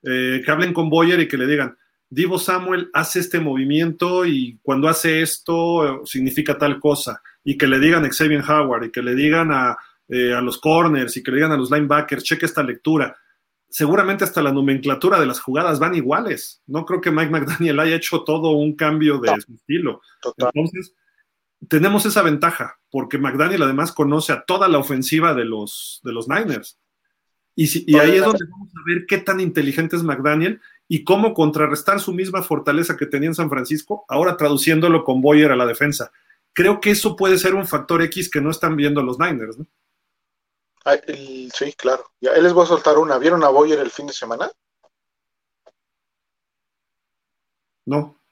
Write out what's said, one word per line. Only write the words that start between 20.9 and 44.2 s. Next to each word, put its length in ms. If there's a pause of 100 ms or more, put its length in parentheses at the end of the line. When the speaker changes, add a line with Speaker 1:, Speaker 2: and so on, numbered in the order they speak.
Speaker 1:
tenemos 380
esa 160
ventaja, 560 (120)
porque 280
McDaniel 460
además 260
conoce 420
a 120
toda 240
la 100
ofensiva 560
de 100
los, 600
de 80
los 160
Niners. 500 (760)
Y 100
si, 200
y 100
ahí 160
es 100
Speaker 2:
Totalmente. 220
Speaker 1:
donde 80
vamos 240
a 100
ver 200
qué 120
tan 220
inteligente 560
es 80
McDaniel 560 (260)
y 160
cómo 320
contrarrestar 640
su 140
misma 300
fortaleza 540
que 100
tenía 220
en 60
San 160
Francisco, 580
ahora 280
traduciéndolo 680
con 160
Boyer 300
a 60
la 100
defensa. 460 (400)
Creo 280
que 120
eso 240
puede 220
ser 180
un 100
factor 360
X 280
que 100
no 100
están 260
viendo 260
los 160
Niners, 400
¿no? 80 (1200)
Speaker 2:
Ah, 100 (100)
el, 440
sí, 280
claro. 260 (160)
Ya, 120
ahí 100
les 100
voy 120
a 40
soltar 300
una. 180
¿Vieron 260
a 60
Boyer 300
el 120
fin 160
de 60
semana? 380 (3250)